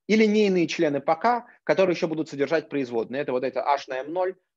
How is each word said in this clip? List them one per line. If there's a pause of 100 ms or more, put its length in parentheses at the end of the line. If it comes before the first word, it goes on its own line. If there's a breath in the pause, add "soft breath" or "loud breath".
Или
нейные
члены
по
К, (180 loud breath)
которые
еще
будут
содержать
производные.
Это
вот
это
h
на
М
ноль, (220)